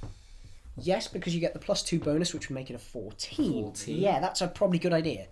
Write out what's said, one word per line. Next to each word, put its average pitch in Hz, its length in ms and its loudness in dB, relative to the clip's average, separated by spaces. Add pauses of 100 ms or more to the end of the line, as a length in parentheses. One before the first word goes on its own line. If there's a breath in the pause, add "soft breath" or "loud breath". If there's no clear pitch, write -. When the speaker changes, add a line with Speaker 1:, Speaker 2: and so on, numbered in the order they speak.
(760 loud breath)
Speaker 1:
Yes, 180 320 0
because 175 260 -2
you 170 60 2
get 165 140 2
the - 40 -10
plus - 240 0
two - 160 0
bonus, 156 360 2
which 151 140 -6
would 139 60 -4
make 135 160 -6
it 120 40 -8
a 120 40 -8
fourteen. 113 840 -2
Speaker 2:
Fourteen? 151 360 -4
Speaker 1:
Yeah, 185 200 4
that's 185 220 0
a 175 60 2
probably 180 300 4
good 175 140 2
idea. 156 400 2